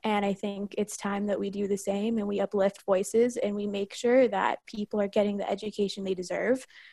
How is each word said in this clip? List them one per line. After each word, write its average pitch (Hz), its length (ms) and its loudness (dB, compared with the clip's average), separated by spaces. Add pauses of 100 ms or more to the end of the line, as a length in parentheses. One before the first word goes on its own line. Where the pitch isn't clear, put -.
And 208 220 0
I 202 80 0
think 202 440 -6
it's 202 180 -2
time 202 320 -4
that 196 120 0
we 202 100 -2
do 196 180 -2
the 196 100 0
same 202 400 -2
and 202 100 -2
we 202 120 -2
uplift 196 460 0
voices 226 520 2
and 202 180 0
we 208 120 -4
make 202 260 -4
sure 247 360 4
that 202 360 0
people 208 360 -4
are 202 80 0
getting 202 280 2
the 190 120 -4
education 202 540 -4
they 190 100 -2
deserve 180 520 -2 (280)